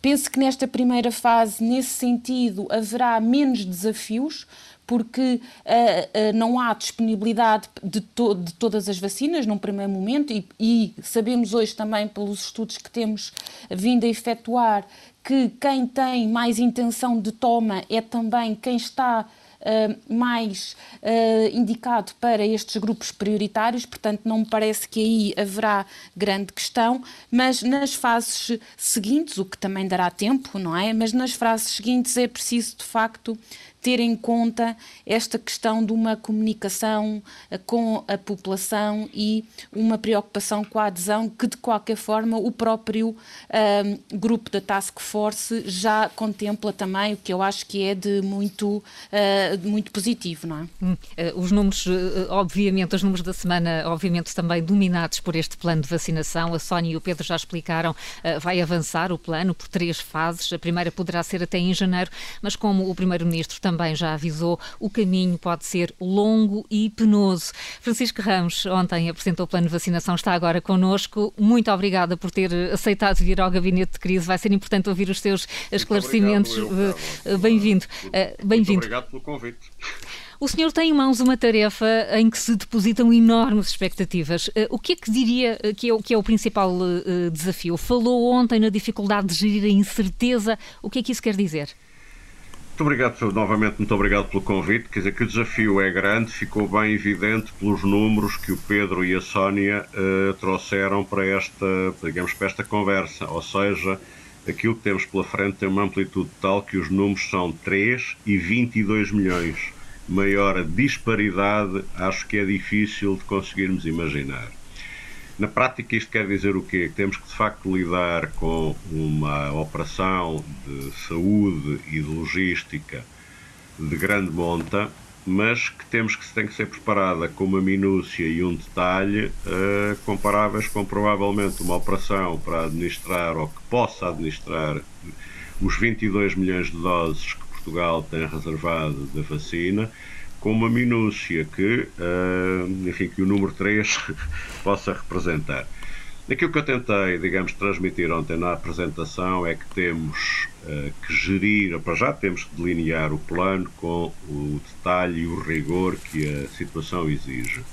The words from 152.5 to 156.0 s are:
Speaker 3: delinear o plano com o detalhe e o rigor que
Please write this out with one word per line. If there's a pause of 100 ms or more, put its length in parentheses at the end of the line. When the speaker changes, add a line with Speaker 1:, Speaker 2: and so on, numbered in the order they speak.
Speaker 3:
delinear
o
plano
com (160)
o (160)
detalhe
e
o
rigor
que